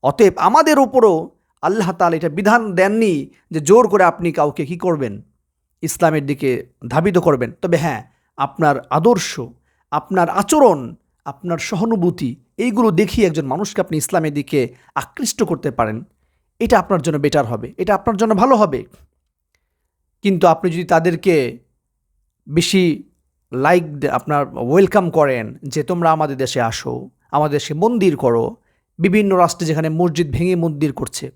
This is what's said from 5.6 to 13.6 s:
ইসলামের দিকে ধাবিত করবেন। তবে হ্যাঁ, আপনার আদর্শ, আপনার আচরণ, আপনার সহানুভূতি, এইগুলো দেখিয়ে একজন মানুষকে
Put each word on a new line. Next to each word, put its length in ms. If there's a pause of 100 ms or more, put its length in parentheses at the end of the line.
ইসলামের 440
দিকে 400 (240)
ধাবিত 280
করবেন। 340 (100)
তবে 140
হ্যাঁ, 280 (320)
আপনার 540
আদর্শ, 500 (500)
আপনার 400
আচরণ, 640 (300)
আপনার 340
সহানুভূতি, 800 (200)
এইগুলো 340
দেখিয়ে 360
একজন 200
মানুষকে 340